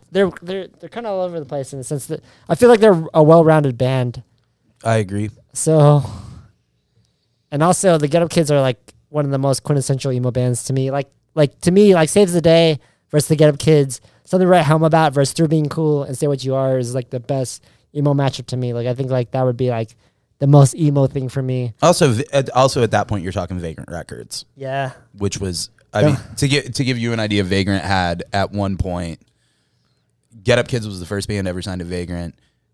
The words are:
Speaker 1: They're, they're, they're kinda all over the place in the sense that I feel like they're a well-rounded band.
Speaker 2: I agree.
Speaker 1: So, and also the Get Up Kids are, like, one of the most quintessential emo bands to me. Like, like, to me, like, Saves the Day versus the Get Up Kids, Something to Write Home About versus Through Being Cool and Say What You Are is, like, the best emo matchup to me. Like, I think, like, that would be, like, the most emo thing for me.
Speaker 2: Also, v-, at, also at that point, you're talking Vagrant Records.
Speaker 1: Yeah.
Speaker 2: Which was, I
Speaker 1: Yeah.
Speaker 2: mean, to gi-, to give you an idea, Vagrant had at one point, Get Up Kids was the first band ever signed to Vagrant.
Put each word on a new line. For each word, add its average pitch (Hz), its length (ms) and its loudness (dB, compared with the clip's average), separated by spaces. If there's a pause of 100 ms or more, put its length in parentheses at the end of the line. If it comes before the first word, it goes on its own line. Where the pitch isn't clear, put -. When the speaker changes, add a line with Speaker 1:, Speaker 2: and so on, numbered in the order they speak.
(100)
Speaker 1:
They're, 185 200 2 (120)
they're, 185 240 -10 (140)
they're 165 80 -18
kinda 233 200 -12
all 190 140 -4
over 175 180 -6
the 139 60 -12
place 139 260 -10
in 143 60 -12
the 127 60 -10
sense 143 220 -8
that - 160 -10 (260)
I 165 80 0
feel 240 120 4
like 233 120 6
they're 190 240 4 (100)
a 160 80 6
well-rounded 151 560 6
band. 127 440 -2 (600)
Speaker 2:
I 113 140 0
agree. 104 340 -4 (240)
Speaker 1:
So, 147 480 4 (1500)
and 147 120 -2
also 175 360 2
the 147 100 -2
Get 170 140 2
Up 165 80 -2
Kids 156 200 0
are, 143 100 4
like, 131 180 0 (300)
one 147 160 -2
of 143 60 -2
the 139 80 0
most 135 240 -2
quintessential 139 500 -2
emo 123 180 -2
bands 123 340 -2
to - 80 -4
me. 131 180 -2
Like, 139 180 -4 (260)
like, 151 280 0
to 175 80 0
me, 196 240 6
like, 160 140 2
Saves 202 240 2
the 175 80 0
Day 165 400 4 (300)
versus 151 180 0
the 156 80 2
Get 151 120 6
Up 147 100 0
Kids, 143 420 2 (240)
Something 185 220 0
to 175 40 4
Write 175 140 6
Home 156 180 2
About 160 320 2
versus 139 180 2
Through 165 160 0
Being 151 200 0
Cool 151 360 -2
and 135 140 -8
Say 151 80 -2
What 135 180 -2
You 131 100 -2
Are 135 240 0
is, 123 160 -4
like, 131 160 -6
the 127 100 -8
best 131 440 -6 (300)
emo 143 200 0
matchup 139 320 -2
to 127 100 -8
me. 123 180 -4
Like, 120 120 -4
I 123 80 -2
think, 127 160 -6
like, 123 220 -2
that 131 120 -2
would 123 120 0
be, 123 140 -2
like, 113 240 -6 (460)
the 143 80 0
most 139 260 6
emo 143 320 0
thing 131 220 -6
for 135 140 -8
me. 127 400 -6
Speaker 2:
Also, 160 280 4
v-, 113 220 -2
at, 139 180 -2
also 127 320 2
at 110 80 0
that 101 180 0
point, 101 140 -4
you're 90 100 -8
talking 90 260 -6
Vagrant 80 320 -10
Records. 71 540 -14 (120)
Speaker 1:
Yeah. 135 360 -6 (240)
Speaker 2:
Which 98 220 -4
was, 92 320 -8 (220)
I 104 80 0
Speaker 1:
Yeah. 151 80 4
Speaker 2:
mean, 139 80 2 (220)
to 143 100 0
gi-, 139 140 0 (100)
to 135 120 -2
give 123 140 -2
you 117 140 -2
an 113 80 -2
idea, 104 240 0
Vagrant 95 400 0
had 90 480 -2
at 98 180 -2
one 98 260 -4
point, 87 440 -6 (1200)
Get 120 160 2
Up 120 80 -2
Kids 113 200 -6
was 98 120 -10
the 87 80 -12
first 101 220 -6
band 101 180 -4
ever 90 160 -8
signed 90 160 -10
to 87 60 -10
Vagrant. 87 500 -10 (400)